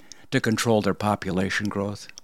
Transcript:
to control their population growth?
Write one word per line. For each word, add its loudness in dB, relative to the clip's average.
to 2
control 2
their 2
population 0
growth? -6